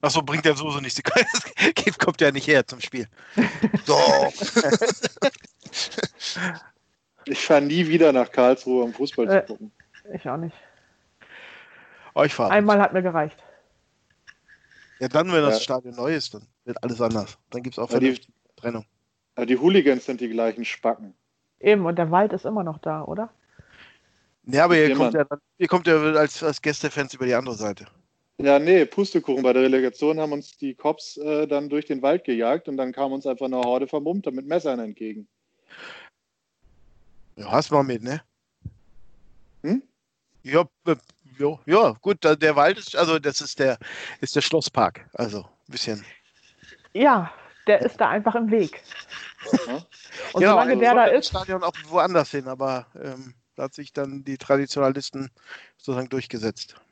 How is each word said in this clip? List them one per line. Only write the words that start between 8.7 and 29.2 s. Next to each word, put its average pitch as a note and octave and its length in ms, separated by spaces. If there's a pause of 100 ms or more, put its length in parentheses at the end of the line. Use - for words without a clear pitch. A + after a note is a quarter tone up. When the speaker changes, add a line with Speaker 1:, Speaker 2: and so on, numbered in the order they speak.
Speaker 3:
um A#2 80
Fußball B2+ 380
Speaker 4:
Äh, F#3+ 160
Speaker 3:
zu A3 80
gucken. G#3+ 180 (440)
Speaker 4:
ich E3 120
auch C3+ 100
nicht. E3 180 (1600)
Speaker 1:
Oh, C#3+ 80
ich D3+ 100
fahr. A2+ 160
Speaker 4:
Einmal G#3 320
hat G3 100
mir F3+ 120
gereicht. E3 340 (1600)
Speaker 1:
Ja, B2+ 100
dann, D#3+ 220
wenn D#3+ 120
das C3+ 140
Speaker 3:
Ja. A2+ 40
Speaker 1:
Stadion B2+ 340
neu C3 200
ist, - 180
dann G#2 140 (180)
wird A#2+ 160
alles A#2+ 180
anders. A2+ 380 (140)
Dann B2 100
gibt's B2+ 160
auch A#2 140
Speaker 3:
Ja, B2 80
die C3 80
Speaker 1:
vernünftige B2+ 260 (220)
Trennung. A#2 300 (500)
Speaker 3:
Aber B2 100
die B2+ 140
Hooligans C#3+ 460
sind B2 160
die A#2+ 80
gleichen A2+ 360
Spacken. A2 480 (460)
Speaker 4:
Eben, G3+ 260
und E3+ 120
der E3 120
Wald F#3+ 240
ist F#3+ 120
immer G#3+ 180
noch D#3 160
da, D#3 240
oder? G#3+ 280 (1120)
Speaker 1:
Ja, C#3 180
aber F3 100
Speaker 3:
Mit D#3+ 100
Speaker 1:
ihr D3+ 40
Speaker 3:
dem C3+ 100
Speaker 1:
kommt B2 160
Speaker 3:
man D#3 80
Speaker 1:
ja C#3 40
dann, C#3+ 160 (180)
ihr F3+ 80
kommt F3+ 180
ja D#3+ 160 (120)
als, D3+ 280
als D3+ 220
Gästefans D3 500
über B2+ 140
die B2 80
andere B2 200
Seite. G#2 300 (560)
Speaker 3:
Ja, C#3 160
nee, E3 280
Pustekuchen. D3+ 580